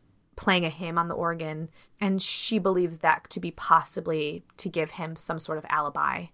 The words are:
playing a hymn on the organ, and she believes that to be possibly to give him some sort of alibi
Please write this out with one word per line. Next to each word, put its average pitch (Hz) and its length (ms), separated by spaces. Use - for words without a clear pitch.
playing 180 280
a 160 60
hymn 170 280
on 170 100
the 170 60
organ, 165 540
and 190 220
she - 360
believes 180 420
that - 300
to 180 100
be 175 100
possibly 165 960
to - 120
give 160 240
him 165 240
some 165 220
sort 156 200
of 156 100
alibi 151 640